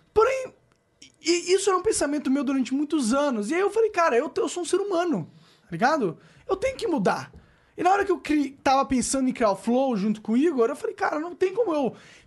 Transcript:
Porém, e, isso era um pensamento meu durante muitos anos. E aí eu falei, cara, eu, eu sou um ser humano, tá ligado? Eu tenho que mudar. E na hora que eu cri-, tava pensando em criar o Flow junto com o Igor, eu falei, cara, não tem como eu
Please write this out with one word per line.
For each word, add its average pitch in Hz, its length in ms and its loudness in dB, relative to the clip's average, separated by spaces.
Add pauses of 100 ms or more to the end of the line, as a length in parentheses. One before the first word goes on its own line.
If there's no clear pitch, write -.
(120)
Porém, 508 400 2 (720)
e, 349 300 2
isso 392 160 2
era 370 80 4
um 349 40 -2
pensamento 294 480 0
meu 277 140 2
durante 262 300 0
muitos 285 400 0
anos. 254 360 0
E 311 40 0
aí 349 60 2
eu 403 100 2
falei, 440 180 2
cara, 330 280 2
eu, 277 200 2
eu 381 120 0
sou 359 160 -6
um - 20 -6
ser 359 140 2
humano, 349 500 -2 (320)
tá - 80 -20
ligado? 208 480 0 (280)
Eu 381 100 -2
tenho 523 200 -4
que 453 100 -6
mudar. 190 460 -2 (420)
E - 80 -8
na 349 80 4
hora 403 140 2
que 392 80 0
eu 302 60 -2
cri-, 294 320 -2 (120)
tava 269 220 2
pensando 262 460 -2
em - 20 0
criar 233 200 0
o 190 40 -4
Flow 247 400 0
junto 214 240 -2
com 220 120 -6
o 233 40 2
Igor, 262 320 2
eu 285 80 -6
falei, 453 180 -8
cara, 320 240 -4
não 339 160 -8
tem 381 200 -2
como 440 180 0
eu 285 220 -2 (320)